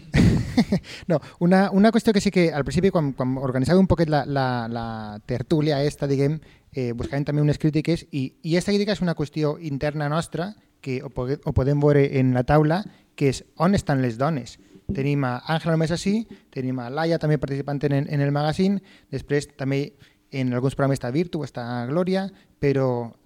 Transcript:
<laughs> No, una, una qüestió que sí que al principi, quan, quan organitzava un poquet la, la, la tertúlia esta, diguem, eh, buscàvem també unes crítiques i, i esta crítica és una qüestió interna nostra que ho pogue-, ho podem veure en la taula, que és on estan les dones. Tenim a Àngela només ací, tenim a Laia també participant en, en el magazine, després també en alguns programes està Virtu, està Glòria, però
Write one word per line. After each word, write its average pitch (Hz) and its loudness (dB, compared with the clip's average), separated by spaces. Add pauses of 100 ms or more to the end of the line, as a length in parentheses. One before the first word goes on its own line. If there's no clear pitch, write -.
(120)
<laughs> - 2
No, 160 0 (200)
una, 185 4
una 202 6
qüestió 233 2
que 202 4
sí 196 0
que 170 4
al 143 -2
principi, 170 2
quan, 147 0
quan 127 -2
organitzava 131 2
un 190 6
poquet 165 2
la, 147 2
la, 127 -2
la 117 -6 (400)
tertúlia 143 0
esta, 147 -2
diguem, 143 0 (340)
eh, 123 -4
buscàvem 127 -4
també 147 0
unes 147 2
crítiques 156 0
i, 135 -6 (100)
i 170 0
esta 202 -2
crítica 202 0
és 196 -2
una 175 -2
qüestió 151 -2
interna 147 -4
nostra 160 -4 (320)
que 131 -6
ho 143 -12
pogue-, 131 -4
ho 147 -4
podem 143 2
veure 143 6 (160)
en 131 4
la 123 2
taula, 156 2 (340)
que 143 2
és - -6 (120)
on 185 2
estan 139 0
les 120 -2
dones. 139 -4 (340)
Tenim 143 0
a 123 -2 (100)
Àngela 160 0
només 160 0
ací, 202 -2 (260)
tenim 131 -4
a 120 -10
Laia 160 -2
també 151 2
participant 139 -4
en, 139 0
en 147 0
el 143 2
magazine, 156 0 (300)
després 143 -4
també 139 -4 (380)
en 131 -2
alguns 123 -2
programes 135 0
està 123 -8
Virtu, 165 -2
està 123 -8
Glòria, 180 -2 (340)
però 131 0 (120)